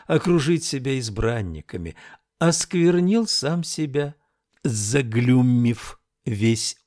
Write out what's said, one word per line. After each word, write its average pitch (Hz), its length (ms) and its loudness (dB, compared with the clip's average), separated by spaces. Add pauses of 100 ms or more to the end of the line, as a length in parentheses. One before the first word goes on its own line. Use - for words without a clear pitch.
окружить 160 580 2
себя 135 340 -4
избранниками, 101 1000 -6 (420)
осквернил 175 880 2
сам 170 380 -2
себя, 143 500 -4 (480)
заглюмив 120 1400 2 (260)
весь 113 500 0 (100)